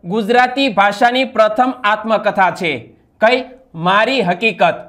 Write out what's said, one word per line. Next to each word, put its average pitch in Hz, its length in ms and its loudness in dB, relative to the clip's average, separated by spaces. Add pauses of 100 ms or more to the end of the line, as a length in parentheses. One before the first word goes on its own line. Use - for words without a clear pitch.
ગુજરાતી 247 640 0
ભાષાની 233 560 2
પ્રથમ 220 460 0 (120)
આત્મકથા 208 680 0
છે. 151 440 -8 (260)
કઈ? 254 220 2 (320)
મારી 214 460 0
હકીકત. 175 540 0 (140)